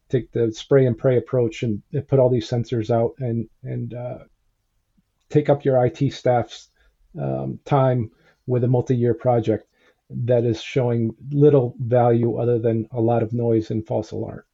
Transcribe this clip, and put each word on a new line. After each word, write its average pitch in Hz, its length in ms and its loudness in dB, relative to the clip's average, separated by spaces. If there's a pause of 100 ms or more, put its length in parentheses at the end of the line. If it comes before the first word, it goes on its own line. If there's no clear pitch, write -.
take 120 220 -2
the 117 200 0
spray 135 360 2
and 120 100 0
pray 131 180 2
approach 117 460 -2
and, 107 220 -4 (100)
and 139 140 -6
put 139 100 2
all 127 120 6
these 123 200 0
sensors 120 400 -2
out 117 300 0
and, 117 280 -4 (140)
and, 123 320 -10
uh, 123 240 -12 (1120)
take 147 200 2
up 143 140 0
your 135 160 2
I 123 100 2
T 131 200 -2
staff's, - 600 -2 (520)
um, 135 440 -6
time 127 440 0 (380)
with 123 160 0
a 123 40 2
multi-year 120 460 2
project 113 540 0 (420)
that 123 340 0
is 117 180 -2
showing 117 540 -2 (160)
little 143 480 4
value 117 580 2
other 120 220 0
than 113 320 -2
a 123 100 -4
lot 117 220 2
of 110 100 -4
noise 117 380 0
and 110 160 -4
false 113 240 -6
alarm. 104 320 -10 (100)